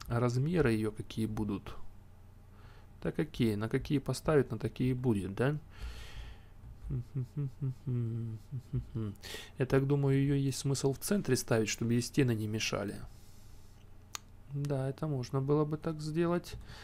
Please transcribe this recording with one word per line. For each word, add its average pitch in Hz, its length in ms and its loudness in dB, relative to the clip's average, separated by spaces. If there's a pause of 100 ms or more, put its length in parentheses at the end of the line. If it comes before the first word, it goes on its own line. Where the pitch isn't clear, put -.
размеры 123 640 4
ее, 107 200 2
какие - 340 -2
будут. 104 480 -2 (1300)
Да 170 80 0
какие? 127 440 2
На 107 140 0
какие 139 300 2
поставить, 135 520 4
на 110 80 -2
такие 127 360 0
будет, 104 400 2
да? 135 220 2 (1300)
Мгм-хм-хм-хм-хм-хм-хм-хм. 120 2250 -4 (440)
Я 131 80 2
так 135 200 6
думаю, 139 340 4
ее 139 140 4
есть 139 240 2
смысл 139 340 2
в 127 60 -6
центре 196 380 2
ставить, 113 320 4
чтобы 117 260 0
ей 123 80 4
стены 123 320 4
не 107 120 0
мешали. 104 500 -2 (1600)
Да, 143 360 0
это 135 180 -4
можно 135 340 0
было 147 240 4
бы 151 120 0
так 156 240 -4
сделать. 170 540 0 (280)